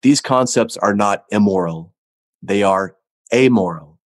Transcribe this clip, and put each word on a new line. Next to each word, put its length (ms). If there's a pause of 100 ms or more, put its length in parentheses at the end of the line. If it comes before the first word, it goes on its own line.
these 180
concepts 580
are 180
not 340
immoral. 640 (480)
They 220
are 320 (360)
amoral. 680 (140)